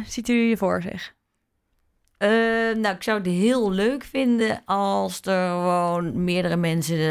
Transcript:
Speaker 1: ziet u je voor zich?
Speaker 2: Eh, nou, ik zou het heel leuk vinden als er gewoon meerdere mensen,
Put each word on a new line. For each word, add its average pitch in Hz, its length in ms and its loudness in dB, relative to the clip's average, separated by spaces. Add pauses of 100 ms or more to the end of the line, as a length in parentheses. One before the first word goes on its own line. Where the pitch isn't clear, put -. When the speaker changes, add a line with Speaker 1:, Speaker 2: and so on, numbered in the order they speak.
Speaker 1:
ziet 233 200 -6
u 240 40 2
je 233 240 2
voor 180 240 0
zich? - 320 -10 (1040)
Speaker 2:
Eh, 208 120 2 (480)
nou, 208 180 0
ik - 80 -14
zou 220 140 0
het 190 100 -4
heel 208 440 2
leuk 220 320 0
vinden 240 640 0
als 196 580 -2
er 185 260 0
gewoon 175 760 0
meerdere 175 320 0
mensen, 165 420 0 (140)